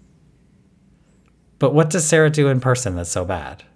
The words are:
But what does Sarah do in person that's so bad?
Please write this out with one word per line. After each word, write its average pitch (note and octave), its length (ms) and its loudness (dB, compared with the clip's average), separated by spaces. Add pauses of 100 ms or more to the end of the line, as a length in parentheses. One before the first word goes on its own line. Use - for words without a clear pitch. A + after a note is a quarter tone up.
(1600)
But C3+ 120 2
what D#3 180 2
does F3 140 -2
Sarah D#3 260 4
do D3 180 0
in C3+ 100 0
person B2 380 -2
that's F2 160 -6
so F2+ 120 -4
bad? D#2 380 -8 (140)